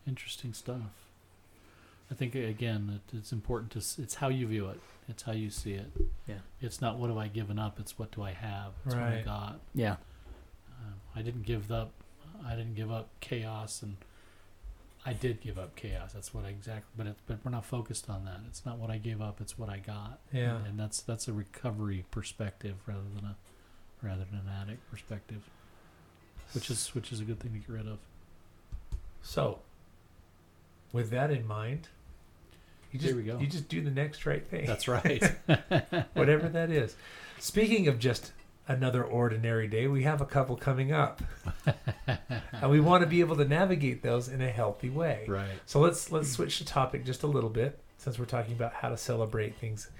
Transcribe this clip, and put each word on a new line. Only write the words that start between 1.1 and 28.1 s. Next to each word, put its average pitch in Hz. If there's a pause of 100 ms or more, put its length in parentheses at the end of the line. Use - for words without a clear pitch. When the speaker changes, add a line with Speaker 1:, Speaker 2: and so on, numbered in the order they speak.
Speaker 1:
I 123
think, 123
again, 110 (120)
it, 120
it's 104
important 113
to 110
s-, -
it's 120
how 135
you 127
view 104
it. - (280)
It's -
how 117
you 110
see 104
it. 98 (360)
Speaker 2:
Yeah. 101 (220)
Speaker 1:
It's 120
not, 117
"What 120
have 110
I 107
given 104
up?" 107
It's, -
"What 107
do 107
I 98
have?" 101 (140)
It's 123
what 120
I 117
Speaker 3:
Right. 110
Speaker 1:
got. 104 (160)
Speaker 2:
Yeah. 107 (840)
Speaker 1:
Um, 104 (220)
I 110
didn't 120
give 107
up, 113 (540)
I 120
didn't 113
give 107
up 110 (100)
chaos, 110
and 101 (1080)
I 127
did 117
give 101
up 92
chaos. 98
That's 101
what 104
I 98
exact-, 104 (120)
but 107
it, 104 (120)
but 110
we're 127
not 117
focused 113
on 98
that. 95
It's -
not 120
what 113
I 110
gave 107
up, 104
it's -
what 107
I 98
got. 104 (120)
Speaker 3:
Yeah. 120
Speaker 1:
And, 107
and 104
that's, 107
that's -
a 117
recovery 104
perspective 101 (100)
rather 101 (140)
than 101
a, 101 (640)
rather 95
than 101
an 98 (120)
addict 107
perspective, 107 (1040)
which -
is, -
which 117
is 113
a 107
good 110
thing 117
to 104
get 104
rid 110
of. 107 (1200)